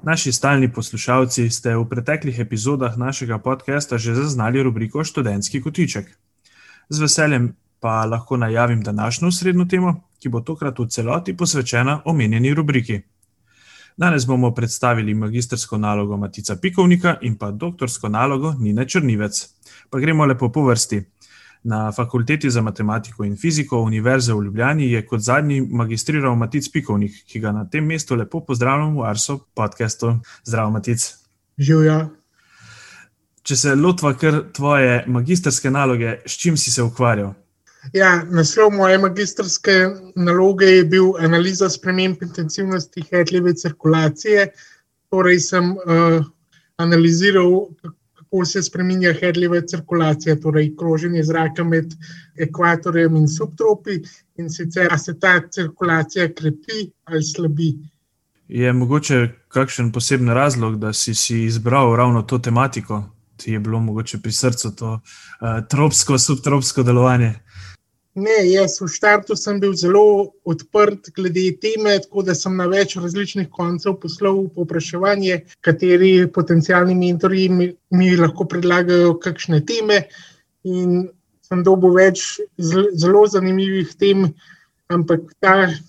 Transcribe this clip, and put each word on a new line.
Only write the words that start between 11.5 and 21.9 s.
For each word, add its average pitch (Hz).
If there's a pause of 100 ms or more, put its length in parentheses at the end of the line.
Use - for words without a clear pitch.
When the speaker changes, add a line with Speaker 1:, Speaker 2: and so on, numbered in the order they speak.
Speaker 1:
omenjeni 127
rubriki. 131 (960)
Danes 160
bomo 123
predstavili 117
magistrsko 113
nalogo 104
Matica 101
Pikovnika 180
in 113
pa 104
doktorsko 123
nalogo 135
Nine 110
Črnivec. 113 (400)
Pa 131
gremo 151
lepo 123
po 151
vrsti. 113 (600)
Na 110